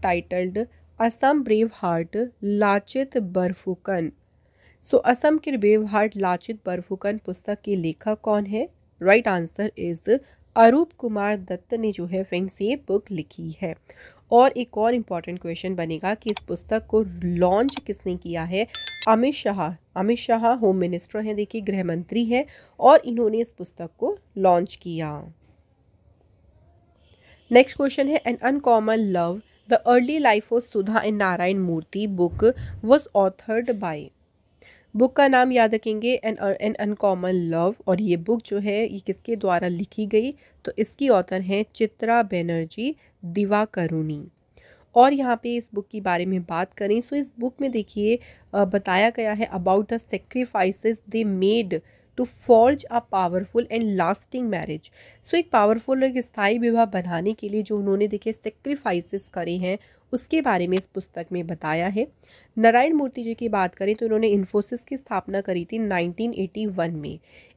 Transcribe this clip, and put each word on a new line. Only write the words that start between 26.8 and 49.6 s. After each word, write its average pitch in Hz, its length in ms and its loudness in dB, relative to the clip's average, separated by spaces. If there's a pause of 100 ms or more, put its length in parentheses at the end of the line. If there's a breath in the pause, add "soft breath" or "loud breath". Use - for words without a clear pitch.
नेक्स्ट 254 240 6
क्वेश्चन 277 320 0
है, 302 140 0
An 240 120 -4
Uncommon 233 640 2
Love, 185 420 -2 (320 soft breath)
The 233 60 4 (100)
Early 247 340 4
Life 214 300 2
of 233 240 -2
Sudha 208 280 0
and 214 140 -2
Narayan 185 520 0
Murthy 190 500 -4
book 190 320 2 (380 loud breath)
was 285 100 8 (160)
authored 220 640 -2
by। 160 220 -6 (920 soft breath)
बुक 254 200 2
का 277 120 6
नाम 254 240 4
याद 226 220 4
रखेंगे 220 500 -2
एन, 202 360 -2
एन 214 140 -2
अनकॉमन 196 560 -2
लव, 175 440 0 (120)
और 185 140 0
ये 180 160 0
बुक 214 280 -2
जो 202 140 -6
है 208 340 -2
ये 202 60 -10
किसके 202 380 -6
द्वारा 185 320 0
लिखी 190 380 -4
गई? 220 260 0 (320 soft breath)
तो - 140 -8
इसकी 269 300 -2
ऑथर 185 320 4
हैं 196 240 -2 (100)
चित्रा 226 480 0
बनर्जी 175 760 -4 (280 soft breath)
दिवाकरुणी। 170 1040 -2 (640 soft breath)
और 254 180 8
यहाँ 247 300 0
पे 240 120 -4
इस 240 200 -6
बुक 202 160 -8
के 214 100 -10
बारे 180 260 0
में 185 160 -2
बात 170 300 -4
करें, 208 280 0
so 240 140 -8
इस 285 260 -4
बुक 247 200 -4
में 269 100 -2
देखिए, 220 480 -2 (360 loud breath)
अ, 202 100 2
बताया 196 460 2
गया 220 220 -4
है 214 180 -4
about 190 420 2